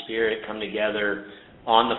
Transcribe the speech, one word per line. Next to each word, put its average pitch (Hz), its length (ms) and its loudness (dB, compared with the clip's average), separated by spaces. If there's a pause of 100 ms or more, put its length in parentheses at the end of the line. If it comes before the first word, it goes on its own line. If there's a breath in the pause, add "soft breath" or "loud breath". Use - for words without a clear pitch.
spirit 113 420 -2
come 107 140 -8
together 104 640 -2 (380 loud breath)
on 117 240 6
the 117 100 0